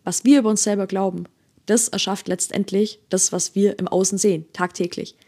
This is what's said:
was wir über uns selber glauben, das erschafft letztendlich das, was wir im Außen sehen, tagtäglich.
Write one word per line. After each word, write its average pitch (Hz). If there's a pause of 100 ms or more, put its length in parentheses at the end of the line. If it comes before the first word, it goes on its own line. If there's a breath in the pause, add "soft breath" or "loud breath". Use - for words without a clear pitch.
was 180
wir 277
über 220
uns 214
selber 202
glauben, 190 (420)
das -
erschafft -
letztendlich 196 (100)
das, -
was -
wir 196
im 180
Außen 190
sehen, 175
tagtäglich. - (120 soft breath)